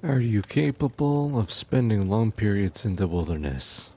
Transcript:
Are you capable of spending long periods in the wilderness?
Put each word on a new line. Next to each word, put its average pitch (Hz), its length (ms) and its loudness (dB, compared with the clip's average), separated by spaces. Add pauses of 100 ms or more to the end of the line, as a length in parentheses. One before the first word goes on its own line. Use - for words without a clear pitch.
Are 135 200 0
you 110 220 2
capable 143 960 0
of 101 100 -2
spending 110 580 0
long 110 220 2
periods 101 540 -2
in 101 120 -2
the 95 120 0
wilderness? 78 880 -4